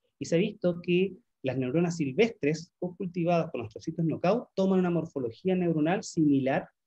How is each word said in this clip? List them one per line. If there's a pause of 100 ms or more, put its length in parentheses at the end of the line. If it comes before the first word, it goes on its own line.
(200)
Y
se
ha
visto
que (280)
las
neuronas
silvestres
co-cultivadas
con
astrocitos
knockout
toman
una
morfología
neuronal
similar (180)